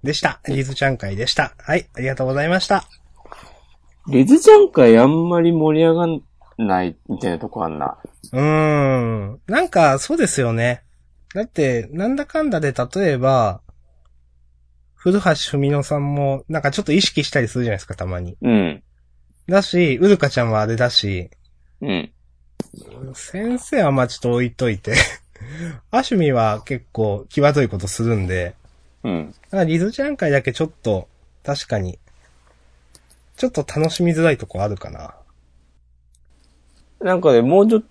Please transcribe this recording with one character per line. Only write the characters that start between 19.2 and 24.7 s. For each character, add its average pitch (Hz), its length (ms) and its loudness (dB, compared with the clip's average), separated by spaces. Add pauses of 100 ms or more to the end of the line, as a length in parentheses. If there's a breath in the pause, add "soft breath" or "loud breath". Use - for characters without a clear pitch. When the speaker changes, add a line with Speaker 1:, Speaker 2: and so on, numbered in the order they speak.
Speaker 1:
だ 190 140 2
し、 170 400 0
う 190 60 4
る 202 100 6
か 143 120 0
ち 127 120 -2
ゃ - 20 0
ん 113 80 0
は 107 100 2
あ 107 60 -2
れ 117 80 -2
だ 120 140 0
し。 98 400 -4 (520)
Speaker 2:
う 143 60 -6
ん。 90 240 -4 (1040)
Speaker 1:
先 226 460 -8
生 240 240 -2
は 147 80 2
ま 131 120 2
あ 120 40 0
ち - 100 -12
ょ - 0 -
っ - 40 -16
と 120 100 -2
置 123 140 0
い 117 80 -8
と 127 160 -2
い 101 80 -4